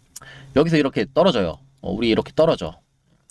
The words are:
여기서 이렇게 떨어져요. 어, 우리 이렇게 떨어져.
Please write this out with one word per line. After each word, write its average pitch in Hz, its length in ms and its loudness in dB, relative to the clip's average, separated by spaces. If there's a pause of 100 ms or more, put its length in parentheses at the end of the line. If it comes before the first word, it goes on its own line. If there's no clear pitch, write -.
(560)
여기서 165 220 2
이렇게 135 360 0
떨어져요. 127 460 0 (220)
어, 92 100 -8
우리 113 180 -2
이렇게 107 260 0
떨어져. 131 420 0 (540)